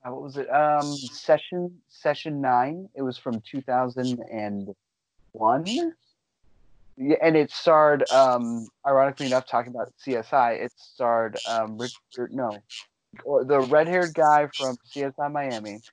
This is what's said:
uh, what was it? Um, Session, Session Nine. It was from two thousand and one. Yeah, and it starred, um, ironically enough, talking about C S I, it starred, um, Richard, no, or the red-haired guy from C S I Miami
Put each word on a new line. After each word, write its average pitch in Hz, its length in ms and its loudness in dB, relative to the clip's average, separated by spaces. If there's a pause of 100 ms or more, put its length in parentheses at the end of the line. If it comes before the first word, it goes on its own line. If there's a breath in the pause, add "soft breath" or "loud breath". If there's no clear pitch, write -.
uh, 127 60 -10
what 135 120 -10
was 139 160 -12
it? 135 140 -6
Um, 147 300 4
Session, 151 1040 -2
Session 147 520 -6
Nine. 139 560 0
It 139 60 -6
was 127 140 -4
from 117 260 -6
two - 180 -10
thousand 127 580 -2 (100)
and 101 460 -8 (560)
one. 170 640 0 (1000)
Yeah, 139 260 0
and 160 140 4
it 147 160 2
starred, 151 580 4
um, 123 560 2 (180)
ironically 139 420 2
enough, 127 200 0
talking 120 260 -2
about 117 260 -8
C 131 180 -4
S 113 160 -6
I, 123 220 4
it 120 220 -6
starred, 117 600 -2 (100)
um, 110 300 -4
Richard, - 540 -10
no, 117 260 -6 (640)
or 131 220 0
the 139 160 4
red-haired 160 520 2
guy 151 440 4
from 131 280 -4
C 143 200 -6
S 135 120 -4
I 147 120 -4
Miami 117 520 -6 (120)